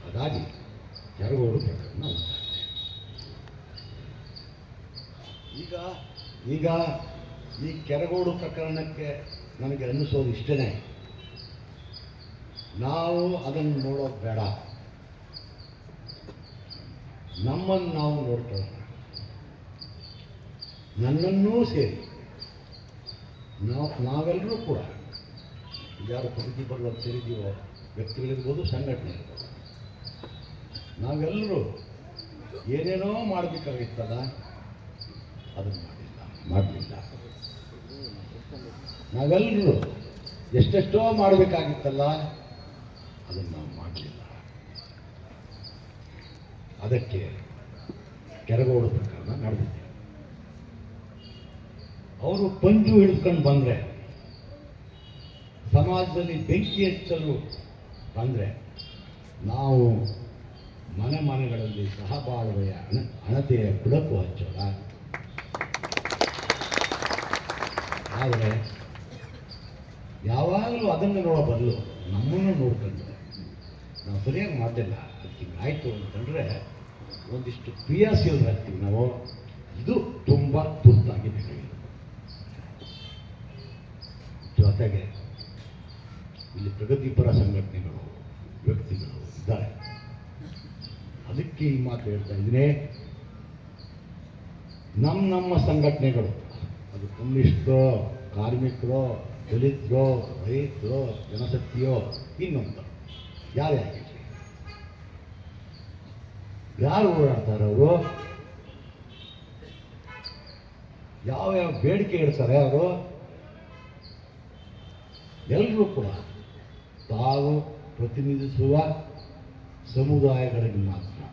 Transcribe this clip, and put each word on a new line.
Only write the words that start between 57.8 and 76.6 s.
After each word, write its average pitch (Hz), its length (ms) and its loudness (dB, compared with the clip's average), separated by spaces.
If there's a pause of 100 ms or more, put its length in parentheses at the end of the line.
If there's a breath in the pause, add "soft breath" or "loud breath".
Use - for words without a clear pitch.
ಬಂದ್ರೆ, 117 300 0 (920)
ನಾವು 127 440 6 (1120)
ಮನೆ 139 200 2 (100)
ಮನೆಗಳಲ್ಲಿ 113 580 0
ಸಹಬಾಳ್ವೆಯ 107 840 -2
ಹಣ-, - 380 -2 (160)
ಹಣತೆಯ 120 460 4
ಬೆಳಕು 127 480 4
ಹಚ್ಚೋಣ. 90 400 -2 (3500)
ಆದ್ರೆ 113 300 4 (1700)
ಯಾವಾಗಲೂ 196 640 2
ಅದನ್ನು 190 320 4
ನೋಡೋ 160 240 6
ಬದಲು 120 300 4 (360)
ನಮ್ಮನ್ನು 170 420 4
ನೋಡ್ಕೊಂಡು, 117 520 2 (1000)
ನಾವು 101 200 -2
ಸರಿಯಾಗಿ 156 340 0
ಮಾಡಲಿಲ್ಲ, 117 360 0
ಅದಕ್ಕೆ - 500 -12
ಹಿಂಗಾಯ್ತು 131 480 -4
ಅಂತಂದ್ರೆ, 104 500 -4 (920)